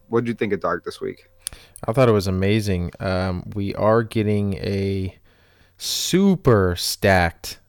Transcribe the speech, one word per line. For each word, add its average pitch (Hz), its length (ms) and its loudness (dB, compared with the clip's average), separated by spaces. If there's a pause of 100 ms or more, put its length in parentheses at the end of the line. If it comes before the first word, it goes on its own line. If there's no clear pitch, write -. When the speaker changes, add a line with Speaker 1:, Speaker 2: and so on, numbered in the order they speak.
Speaker 1:
what 117 160 0
did 117 40 -4
you 117 60 -4
think 107 180 -4
of 92 80 -4
Dark 87 240 -4
this - 160 -12
week? - 280 -12 (580)
Speaker 2:
I 113 60 -2
thought 127 160 4
it 113 40 6
was 101 140 2
amazing. 95 640 0 (100)
Um, 92 440 -4 (100)
we 101 200 -6
are 110 280 2
getting 104 520 -2
a 98 640 -4 (580)
super 131 1000 2
stacked - 920 0